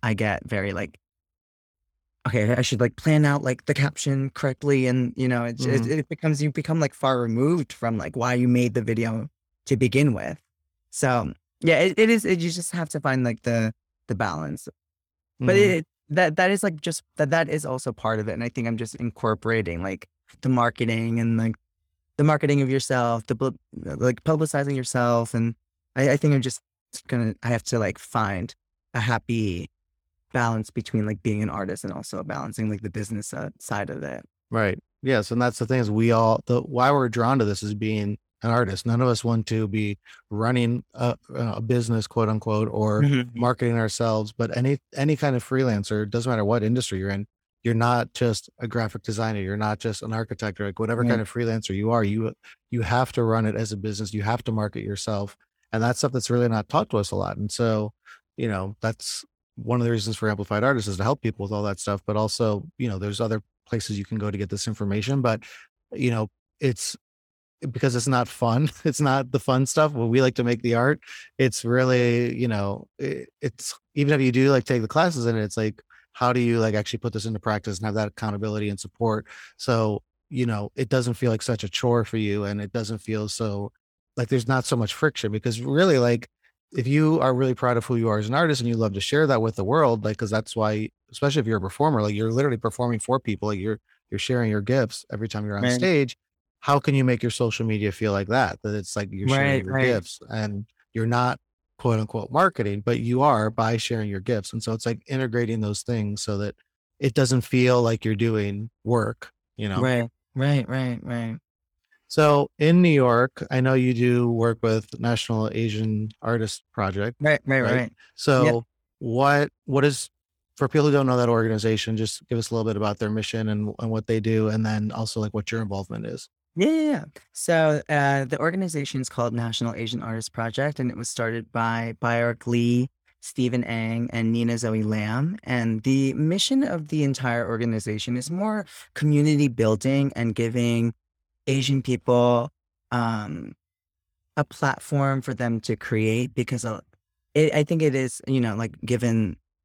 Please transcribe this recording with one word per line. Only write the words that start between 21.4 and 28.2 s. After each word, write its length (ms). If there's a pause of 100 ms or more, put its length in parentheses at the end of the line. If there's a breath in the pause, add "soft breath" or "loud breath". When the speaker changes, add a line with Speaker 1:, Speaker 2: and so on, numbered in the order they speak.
Speaker 1:
the 80
marketing 360
of 80
yourself, 580
the 80
bu-, 220 (160)
like, 520
publicizing 500
yourself. 580
And 220 (400)
I, 160
I 60
think 180
I'm 80
just 180 (460)
gonna, 360
I 60
have 160
to, 140
like, 200
find 540 (400)